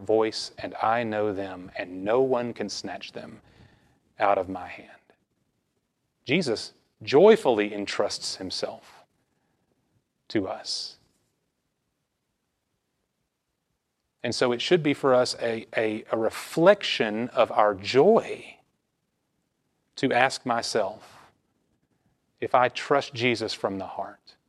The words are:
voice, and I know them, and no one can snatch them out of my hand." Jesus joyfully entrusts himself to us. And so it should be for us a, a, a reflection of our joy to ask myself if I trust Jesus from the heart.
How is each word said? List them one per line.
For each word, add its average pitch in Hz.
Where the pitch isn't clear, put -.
voice, 110
and -
I 113
know 107
them, 92
and 92
no 117
one 120
can 104
snatch -
them -
out 101
of 90
my 92
hand." -
Jesus 139
joyfully 120
entrusts -
himself -
to 98
us. -
And 120
so 123
it 120
should 180
be 147
for 135
us 123
a, 113
a, 110
a 117
reflection 120
of 117
our 104
joy 123
to 131
ask 131
myself 117
if 117
I 127
trust -
Jesus 117
from 98
the 95
heart. -